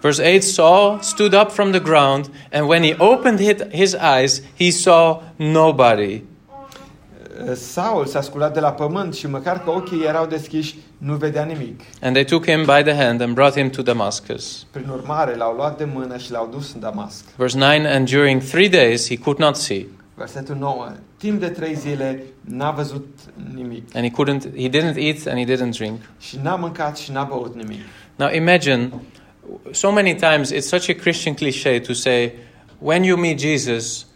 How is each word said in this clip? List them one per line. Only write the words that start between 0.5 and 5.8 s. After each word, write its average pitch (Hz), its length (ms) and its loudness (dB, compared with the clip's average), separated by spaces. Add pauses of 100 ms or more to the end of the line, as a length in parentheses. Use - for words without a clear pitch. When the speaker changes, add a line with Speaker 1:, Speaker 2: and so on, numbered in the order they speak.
Speaker 1:
stood 208 340 0
up 208 160 6
from 202 200 0
the 185 100 2
ground, 143 500 2 (220)
and 147 160 0
when 170 140 4
he 156 160 2
opened 226 420 4
his, 208 140 4 (180)
his 185 240 2 (220)
eyes, 131 240 0 (160)
he 180 120 4
saw 165 520 6 (140)
nobody.” 131 880 4 (1300)